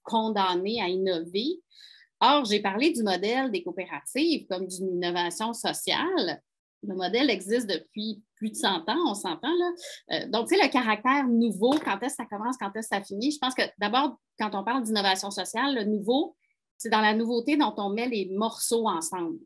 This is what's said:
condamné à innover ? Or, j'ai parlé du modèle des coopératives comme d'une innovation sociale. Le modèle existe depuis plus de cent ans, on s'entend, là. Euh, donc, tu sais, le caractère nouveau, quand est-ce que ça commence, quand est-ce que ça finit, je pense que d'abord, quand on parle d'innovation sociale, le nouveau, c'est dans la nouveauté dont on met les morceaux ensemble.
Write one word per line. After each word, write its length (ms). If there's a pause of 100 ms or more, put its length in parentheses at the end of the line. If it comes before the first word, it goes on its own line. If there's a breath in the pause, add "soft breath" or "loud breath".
condamné 800
à 60
innover ? 720 (640 loud breath)
Or, 240
j'ai 160
parlé 300
du 120
modèle 480
des 120
coopératives 840
comme 180
d'une 280
innovation 580
sociale. 880 (460)
Le 80
modèle 340
existe 380
depuis 540 (140)
plus 160
de 40
cent 220 (100)
ans, 220
on 60
s'entend, 320
là. 240 (400 loud breath)
Euh, 160
donc, 200
tu 80
sais, 80
le 60
caractère 580
nouveau, 440 (120)
quand 200
est-ce 140
que 60
ça 20
commence, 320
quand 180
est-ce 140
que 60
ça 80
finit, 280
je 80
pense 160
que 80 (160)
d'abord, 380 (200)
quand 160
on 100
parle 200
d'innovation 480
sociale, 440
le 100
nouveau, 500 (420)
c'est 120
dans 100
la 140
nouveauté 420
dont 220
on 120
met 200
les 260
morceaux 540
ensemble. 560